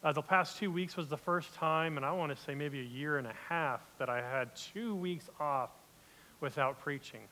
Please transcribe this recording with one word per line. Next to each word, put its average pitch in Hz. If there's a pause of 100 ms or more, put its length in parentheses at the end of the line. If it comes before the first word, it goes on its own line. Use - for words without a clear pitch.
uh, 156
the 147
past 185
two 202
weeks 175
was 156
the 147
first 175
time, 160
and 135
I 151
wanna 160
say -
maybe 143
a 127
year 139
and 127
a 110 (160)
half, 156 (160)
that 131
I 123
had 127
two 220
weeks 180 (120)
off 139 (680)
without 135
preaching. 139 (120)